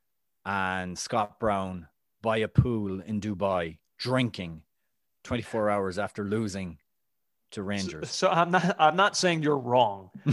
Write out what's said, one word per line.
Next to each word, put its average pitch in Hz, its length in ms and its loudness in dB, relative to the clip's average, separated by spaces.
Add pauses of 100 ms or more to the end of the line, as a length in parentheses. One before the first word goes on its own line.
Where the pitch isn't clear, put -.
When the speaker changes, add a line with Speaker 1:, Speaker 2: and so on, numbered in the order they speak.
(460)
Speaker 1:
and 92 520 -4
Scott - 420 -2
Brown 95 480 -2 (340)
by 110 160 0
a 110 100 0
pool 104 540 2
in 104 200 -4
Dubai, 92 560 -2 (200)
drinking 104 640 -2 (600)
twenty-four 110 460 -2
hours 98 300 0
after 101 240 -4
losing 98 560 -4 (720)
to 107 120 -8
Rangers. 95 460 -6
Speaker 2:
So, - 180 0
so 185 60 4
I'm 170 180 4
not, 175 280 2
I'm 156 160 6
not 196 200 4
saying 170 280 2
you're 147 140 2
wrong, 117 520 2 (240)